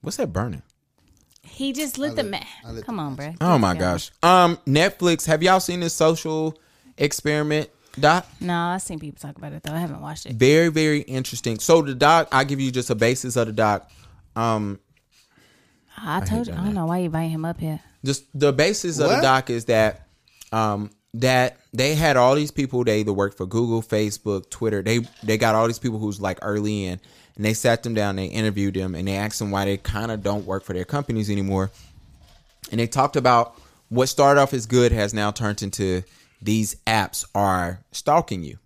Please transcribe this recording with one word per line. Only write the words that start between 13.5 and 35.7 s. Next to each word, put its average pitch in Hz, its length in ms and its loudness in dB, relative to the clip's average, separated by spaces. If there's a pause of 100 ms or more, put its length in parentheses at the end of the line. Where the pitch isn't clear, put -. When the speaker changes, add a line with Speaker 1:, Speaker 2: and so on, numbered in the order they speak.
Speaker 1:
doc. 107 360 0 (460)
Um, 107 440 -2 (1200)
Speaker 2:
I 170 200 -6
Speaker 1:
I - 20 0
hate - 100 -4
Speaker 2:
told 233 180 -2
you, 196 60 -10
I - 20 -8
Speaker 1:
doing 175 120 -4
Speaker 2:
don't 214 80 -2
Speaker 1:
that. 190 60 -2
Speaker 2:
know 160 60 -2
why 175 120 -2
you 180 60 -2
inviting 160 260 -4
him 160 140 -6
up 170 140 -6
here. 156 200 -6 (240)
Speaker 1:
Just 135 220 -4 (120)
the 143 140 4
basis 160 480 0
of 143 100 2
the - 60 4
Speaker 3:
What? - 60 2
Speaker 1:
doc 131 280 2
is 117 160 -2
that, 110 420 2 (440)
um, 104 380 0 (260)
that 127 420 2 (160)
they 131 220 0
had 151 220 4
all 127 180 6
these 151 160 -2
people. 127 320 -2
They 107 180 2
either 104 120 0
worked 98 240 -2
for 95 80 -6
Google, 113 360 0
Facebook, 104 680 -2
Twitter. 107 320 -2
They, 113 180 0 (240)
they 110 140 0
got 110 180 4
all 113 120 4
these 117 120 -4
people 110 200 -4
who's, 104 200 -6
like, 95 220 -4
early 104 440 -4
in, 90 140 -8 (360)
and 101 100 -6
they 110 80 0
sat 113 300 0
them 117 100 -6
down, 101 220 -2
they 95 100 -4
interviewed 98 480 -2
them, 92 220 -4
and 90 120 -6
they 98 80 -2
asked 107 240 -6
them 104 120 -4
why 98 140 -2
they 98 120 -2
kinda 107 400 -6
don't 101 280 -4
work 95 180 -6
for 98 100 -10
their 90 120 -4
companies 117 440 -4
anymore. 98 420 -2 (1000)
And 110 80 -2
they 117 80 0
talked 135 280 0
about 123 400 2 (340)
what 127 200 2
started 143 320 6
off 135 120 2
as 120 120 -4
good 120 260 4
has 107 220 0
now 104 180 0
turned 104 300 -4
into 95 420 -2 (380)